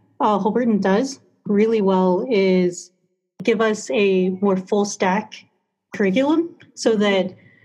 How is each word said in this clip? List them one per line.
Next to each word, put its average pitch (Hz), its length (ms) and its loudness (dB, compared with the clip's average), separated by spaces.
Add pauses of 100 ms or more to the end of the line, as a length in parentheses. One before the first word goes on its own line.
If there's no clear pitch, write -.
(200)
uh, 214 180 2
Holberton 220 420 0
does 208 400 0 (260)
really 214 360 2
well 185 480 2
is 185 600 0 (500)
give 214 180 0
us 214 300 -2
a 196 400 0 (100)
more 196 160 0
full 202 300 -2
stack 202 580 -4 (500)
curriculum 277 600 0 (180)
so 226 220 -2
that 196 380 0 (300)